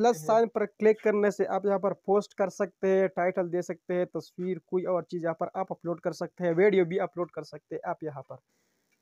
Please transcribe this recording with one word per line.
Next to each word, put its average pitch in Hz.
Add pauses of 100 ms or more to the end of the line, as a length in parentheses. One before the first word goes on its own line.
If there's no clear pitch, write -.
प्लस 220
sign 226
पर 208
click 214
करने 208
से 190
आप 190
यहाँ 196
पर 185 (140)
post 202
कर 190
सकते 190
हैं, 190
title 185
दे 175
सकते 180
हैं, 180
तस्वीर, 180
कोई 180
और 175
चीज़ 170
यहाँ 165
पर 175
आप 190
upload 170
कर 170
सकते 175
हैं, 170
video 190
भी 170
upload 175
कर 151
सकते -
हैं 180
आप 165
यहाँ 139
पर। 131 (640)